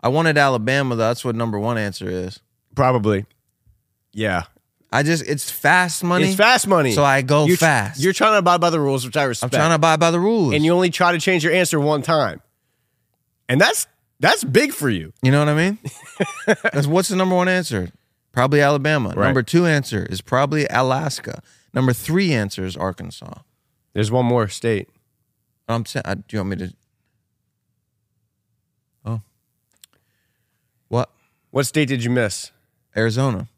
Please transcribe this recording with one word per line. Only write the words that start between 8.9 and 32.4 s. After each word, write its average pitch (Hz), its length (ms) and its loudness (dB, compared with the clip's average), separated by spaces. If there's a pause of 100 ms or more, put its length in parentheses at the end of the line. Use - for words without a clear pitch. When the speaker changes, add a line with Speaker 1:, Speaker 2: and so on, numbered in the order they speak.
Speaker 2:
which 120 140 -6
I 147 60 0
respect. 127 280 -4
Speaker 1:
I'm - 80 0
trying 156 120 2
to 165 60 2
abide 156 220 4
by 165 120 2
the 170 80 0
rules. 196 340 0
Speaker 2:
And 151 100 2
you 165 100 4
only 180 180 2
try 175 200 2
to 175 60 0
change 170 260 0
your 160 100 2
answer 170 260 0
one 147 240 0
time. 139 360 0 (1080)
And 127 100 2
that's, 247 280 0 (320)
that's 302 240 2
big 226 300 2
for 143 180 -2
you. 80 200 -6 (120)
Speaker 1:
You 131 80 4
know 143 80 4
what 147 100 2
I 147 60 2
mean? 185 240 0 (680)
Speaker 2:
<laughs> - 0 - (260)
Speaker 1:
That's, 147 140 0
what's 175 240 0
the 202 60 -2
number 185 180 0
one 180 140 2
answer? 156 420 -2 (420)
Probably 139 280 2
Alabama. 143 560 0
Speaker 2:
Right. 101 120 0
Speaker 1:
Number 131 160 2
two 170 220 2
answer 143 440 0
is 92 100 -6
probably 143 500 0
Alaska. 131 720 -2 (320)
Number 131 200 0
three 170 400 -2
answer 101 320 -4
is 92 100 -8
Arkansas. - 600 -10 (580)
Speaker 2:
There's 104 180 -2
one 123 140 2
more 120 240 0
state. 110 400 -4 (800)
Speaker 1:
I'm 113 160 -4
sa-, - 180 -8
I, 98 120 -6
do 101 160 -14
you 107 80 -4
want 98 100 -4
me 98 60 -4 (120)
to? 90 60 -14 (2250)
Oh. 110 160 -6 (1700)
What? - 200 -2 (420)
Speaker 2:
What 135 140 0
state 147 220 0
did 123 160 -4
you 120 60 -2
miss? 117 420 -2 (460)